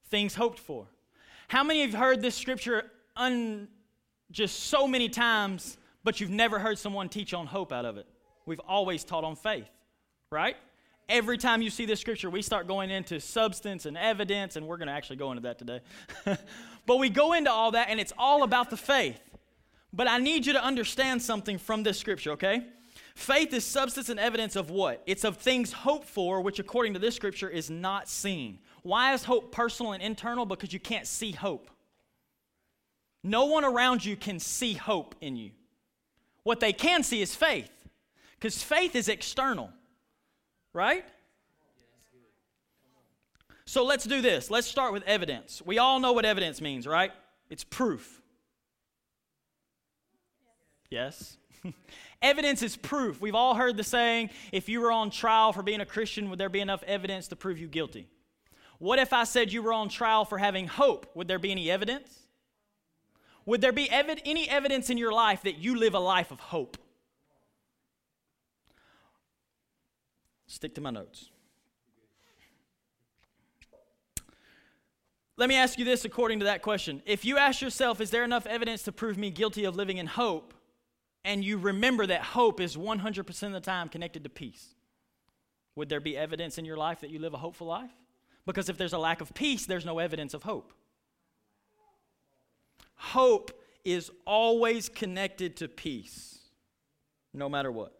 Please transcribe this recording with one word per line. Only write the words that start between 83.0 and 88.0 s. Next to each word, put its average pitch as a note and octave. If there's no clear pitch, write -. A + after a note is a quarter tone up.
hundred G3
percent G3
of F3+
the -
time F3+
connected E3
to C3
peace, -
would D3
there D3
be D3
evidence D#3
in E3
your D#3+
life D#3+
that D3+
you D#3+
live D#3
a B2+
hopeful E3+
life? G#3+